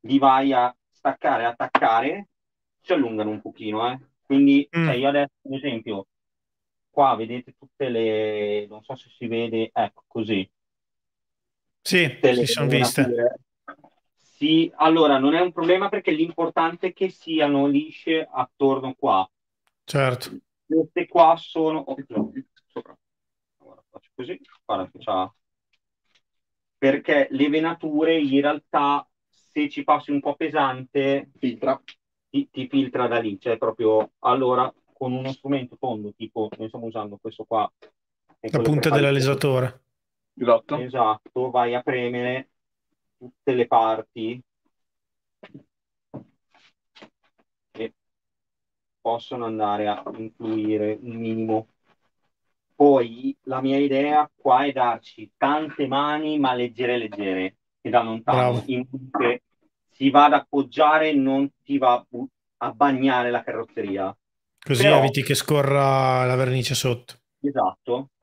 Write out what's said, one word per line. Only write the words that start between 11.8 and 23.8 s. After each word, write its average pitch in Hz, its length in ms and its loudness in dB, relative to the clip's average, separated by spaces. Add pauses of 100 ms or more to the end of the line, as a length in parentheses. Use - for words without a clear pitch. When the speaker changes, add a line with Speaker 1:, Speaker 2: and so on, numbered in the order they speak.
Speaker 2:
Sì, 175 280 2
Speaker 1:
Tutte 214 240 2
Speaker 2:
sì, 240 60 2
Speaker 1:
le 233 80 0
Speaker 2:
son 147 220 0
Speaker 1:
venature. 135 380 2
Speaker 2:
viste. 120 300 0 (800)
Speaker 1:
Sì, 160 600 0
allora, 156 440 4
non 143 160 2
è 170 60 2
un 180 100 0
problema 185 380 2
perché 196 220 -2
l'importante 170 760 -2
è 175 60 -6
che 190 160 -2
siano 143 560 0
lisce 156 640 -2
attorno 135 640 -2
qua. - 340 0 (580)
Speaker 2:
Certo. 131 460 -2 (340)
Speaker 1:
Queste - 420 -2
qua 170 300 6
sono, 160 420 -4
oh, 135 160 -10 (720)
sopra. - 300 -16 (640)
Allora, - 300 -20